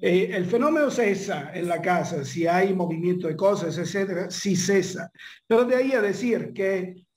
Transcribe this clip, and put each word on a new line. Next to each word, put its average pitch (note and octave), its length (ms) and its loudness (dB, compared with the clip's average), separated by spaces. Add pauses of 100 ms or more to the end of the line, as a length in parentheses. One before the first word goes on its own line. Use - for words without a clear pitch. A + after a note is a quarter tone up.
Eh, F#3 320 2
el F3+ 120 0
fenómeno C#4+ 440 2
cesa G3 640 -2
en F3 140 -4
la E3+ 140 -2
casa, E3+ 440 0
si E3 220 -2
hay F#3 260 4
movimiento E3+ 540 -2
de D#3 80 -4
cosas, E3+ 420 0
etcétera, F#3+ 540 -4
sí G3 240 -2
cesa. F3+ 560 0 (360)
Pero A#3 180 4
de B3 100 2
ahí C4+ 160 2
a A#3+ 100 2
decir G#3 520 0
que F#3+ 520 -4 (100)